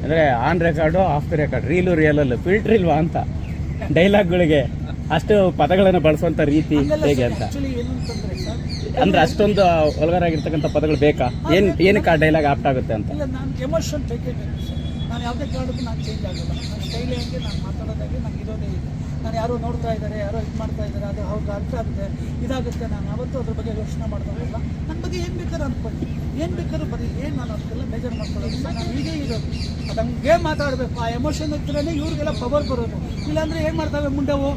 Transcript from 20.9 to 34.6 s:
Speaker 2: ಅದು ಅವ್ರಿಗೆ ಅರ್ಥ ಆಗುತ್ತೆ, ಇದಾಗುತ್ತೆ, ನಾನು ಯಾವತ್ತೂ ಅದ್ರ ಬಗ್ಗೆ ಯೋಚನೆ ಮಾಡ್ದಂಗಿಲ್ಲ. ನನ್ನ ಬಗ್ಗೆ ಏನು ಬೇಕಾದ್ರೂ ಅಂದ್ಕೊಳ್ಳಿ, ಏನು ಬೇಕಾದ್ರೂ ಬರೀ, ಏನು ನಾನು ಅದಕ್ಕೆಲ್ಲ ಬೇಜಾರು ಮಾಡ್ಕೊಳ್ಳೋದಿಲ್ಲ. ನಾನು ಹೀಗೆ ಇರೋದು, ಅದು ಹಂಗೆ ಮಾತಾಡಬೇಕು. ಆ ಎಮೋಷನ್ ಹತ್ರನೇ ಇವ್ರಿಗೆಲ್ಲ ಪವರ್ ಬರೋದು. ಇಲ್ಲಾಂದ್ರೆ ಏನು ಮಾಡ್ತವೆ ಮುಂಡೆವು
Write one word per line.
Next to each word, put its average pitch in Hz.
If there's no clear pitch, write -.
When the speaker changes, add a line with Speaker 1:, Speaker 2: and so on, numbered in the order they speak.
Speaker 2:
ಅದು 190
ಅವ್ರಿಗೆ 151
ಅರ್ಥ 147
ಆಗುತ್ತೆ, -
ಇದಾಗುತ್ತೆ, 240
ನಾನು 214
ಯಾವತ್ತೂ 247
ಅದ್ರ 233
ಬಗ್ಗೆ 226
ಯೋಚನೆ 226
ಮಾಡ್ದಂಗಿಲ್ಲ. 240
ನನ್ನ 311
ಬಗ್ಗೆ 359
ಏನು -
ಬೇಕಾದ್ರೂ -
ಅಂದ್ಕೊಳ್ಳಿ, -
ಏನು 359
ಬೇಕಾದ್ರೂ 311
ಬರೀ, 240
ಏನು 294
ನಾನು -
ಅದಕ್ಕೆಲ್ಲ -
ಬೇಜಾರು -
ಮಾಡ್ಕೊಳ್ಳೋದಿಲ್ಲ. -
ನಾನು -
ಹೀಗೆ -
ಇರೋದು, -
ಅದು 330
ಹಂಗೆ 330
ಮಾತಾಡಬೇಕು. 277
ಆ 233
ಎಮೋಷನ್ 277
ಹತ್ರನೇ 294
ಇವ್ರಿಗೆಲ್ಲ 285
ಪವರ್ 262
ಬರೋದು. -
ಇಲ್ಲಾಂದ್ರೆ 311
ಏನು 320
ಮಾಡ್ತವೆ 294
ಮುಂಡೆವು 277